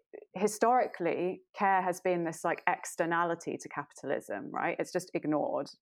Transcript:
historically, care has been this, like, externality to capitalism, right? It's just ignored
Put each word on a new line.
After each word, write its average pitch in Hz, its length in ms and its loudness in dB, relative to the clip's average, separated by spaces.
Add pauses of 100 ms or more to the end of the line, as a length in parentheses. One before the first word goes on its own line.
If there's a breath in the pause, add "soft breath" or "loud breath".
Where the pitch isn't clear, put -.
(340)
historically, 190 1040 2 (160)
care 196 240 4
has 180 220 0
been 175 220 2
this, 160 200 -4
like, 165 240 0
externality 170 880 0
to - 140 -14
capitalism, 120 840 -6
right? 165 260 -2
It's - 140 -4
just 175 220 -4
ignored 143 560 0 (120)